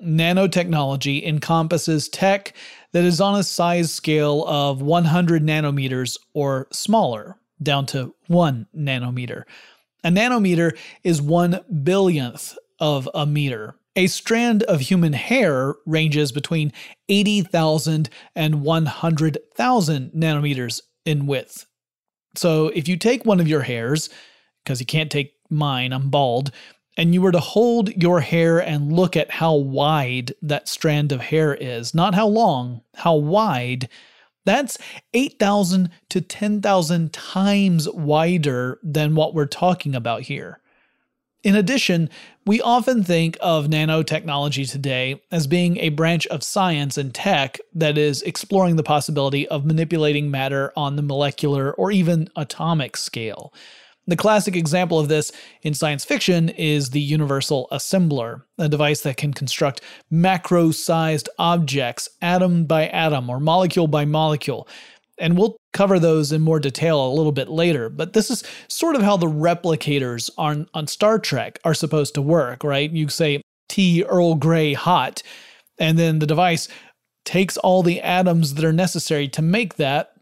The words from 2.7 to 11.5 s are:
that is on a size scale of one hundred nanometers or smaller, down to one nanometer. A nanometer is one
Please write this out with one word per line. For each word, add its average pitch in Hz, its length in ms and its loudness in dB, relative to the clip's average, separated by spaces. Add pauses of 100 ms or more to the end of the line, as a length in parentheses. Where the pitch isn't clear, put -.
that 175 100 2
is 175 180 2
on 202 180 2
a 190 40 0
size 170 500 0
scale 151 540 0
of 143 340 -2
one 165 240 2
hundred 165 380 2
nanometers 139 720 -2 (160)
or 139 380 -2
smaller, 175 680 -2 (240)
down 139 260 0
to 131 280 -6 (100)
one 160 400 2 (100)
nanometer. 123 680 -6 (600)
A 170 60 2
nanometer 185 680 2 (280)
is 165 180 0
one 170 380 2 (240)